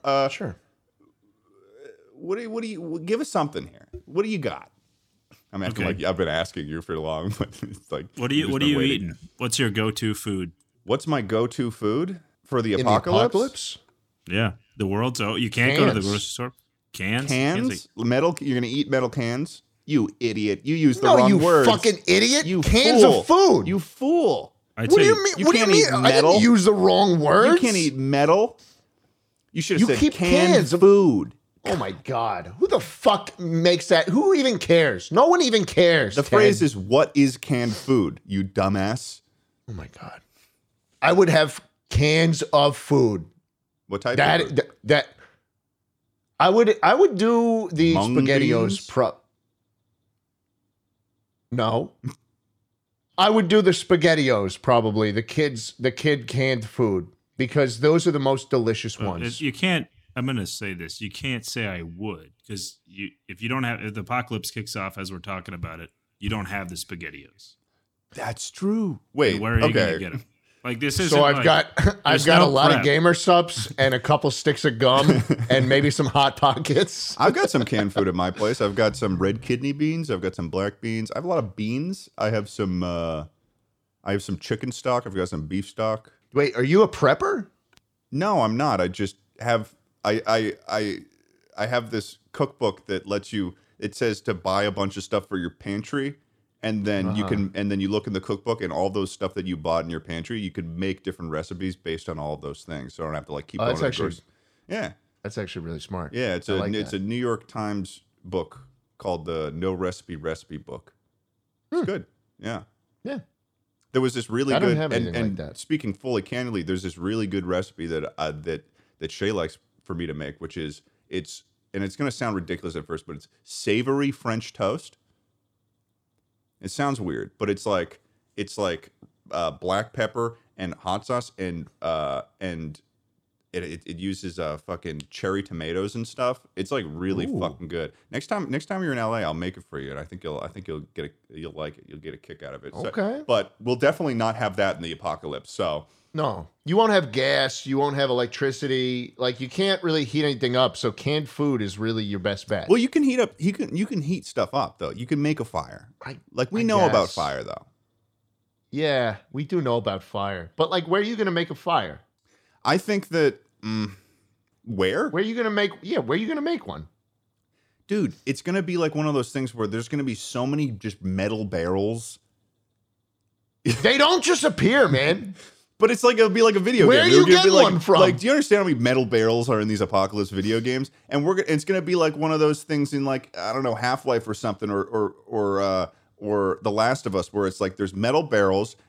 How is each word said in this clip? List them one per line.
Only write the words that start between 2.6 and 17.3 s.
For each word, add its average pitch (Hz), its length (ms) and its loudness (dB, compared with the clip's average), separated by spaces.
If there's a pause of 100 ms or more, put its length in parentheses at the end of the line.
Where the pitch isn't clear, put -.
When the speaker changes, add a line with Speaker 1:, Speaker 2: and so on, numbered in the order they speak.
Speaker 1:
do 226 60 -8
you, 170 360 -8
give 220 160 -2
us - 100 -8
something 147 380 -4
here. - 200 -20 (160)
What 175 200 -2
do 220 40 -4
you 214 100 -4
got? 92 320 -6 (840)
I'm 98 100 -6
acting 104 220 -4
Speaker 3:
Okay. 85 120 -2
Speaker 1:
like 76 80 -6
I've 92 120 0
been 87 120 0
asking 80 400 -4
you 80 140 -8
for 82 160 -8
long, 80 320 -6
<laughs> 107 80 -8
but - 100 -6 (140)
it's 104 280 -14
like 78 160 -8 (100)
Speaker 3:
What 123 120 -4
do 143 80 -2
you, 151 60 2
Speaker 1:
you've 135 100 -4
Speaker 3:
what 135 100 -2
are 147 40 0
Speaker 1:
been 147 60 4
Speaker 3:
you 139 60 0
Speaker 1:
waiting. 131 320 0
Speaker 3:
eating? - 80 -14 (200)
What's 123 200 -4
your 120 120 0
go-to 107 440 -2
food? 92 380 -6 (320)
Speaker 1:
What's 131 220 -2
my 147 160 -2
go-to 117 480 -2
food 147 500 -4 (240)
for 123 180 -2
the 107 120 0
Speaker 2:
In 90 60 0
Speaker 1:
apocalypse? 110 400 2
Speaker 2:
the 123 40 6 (140)
apocalypse? - 400 -4 (500)
Speaker 3:
Yeah, 101 240 0 (240)
the 101 100 -2
world's, 117 340 -2
oh, 107 140 -2
you 117 160 -4
can't 127 260 0
go 156 100 4
to - 60 2
the 107 80 -2
Speaker 2:
Cans. 95 60 -2
Speaker 3:
grocery 104 140 -2
store. - 320 -8 (400)
Cans? 113 360 -4
Speaker 1:
Cans? 151 400 0